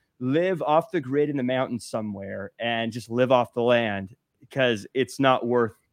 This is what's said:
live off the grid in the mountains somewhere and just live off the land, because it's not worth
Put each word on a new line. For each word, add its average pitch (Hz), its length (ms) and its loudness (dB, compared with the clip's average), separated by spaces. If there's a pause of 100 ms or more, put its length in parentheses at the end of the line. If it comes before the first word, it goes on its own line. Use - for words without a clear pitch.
(200)
live 151 420 0
off 151 300 2
the 175 100 -2
grid 143 280 0
in 143 60 -4
the 135 80 -2
mountains 123 400 -2
somewhere 101 720 -8
and 117 360 -4
just 117 160 -10
live 123 220 2
off 120 220 2
the 120 80 -2
land, 113 540 2 (240)
because 120 540 -2
it's 127 260 -2
not 131 260 4
worth 120 300 0 (180)